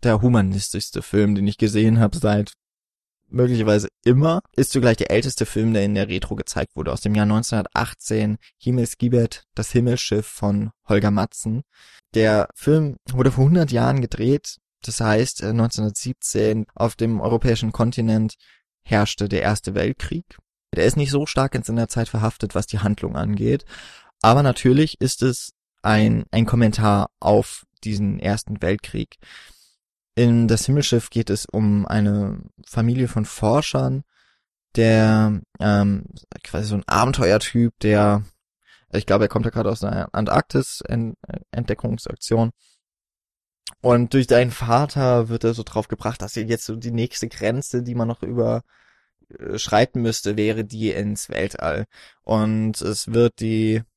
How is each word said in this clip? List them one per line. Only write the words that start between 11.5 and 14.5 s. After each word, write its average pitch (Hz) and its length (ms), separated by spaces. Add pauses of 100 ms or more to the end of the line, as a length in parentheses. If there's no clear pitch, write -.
Der 107 400
Film 151 440 (120)
wurde 127 220
vor 131 120
hundert 156 280
Jahren 123 280
gedreht, 120 580 (240)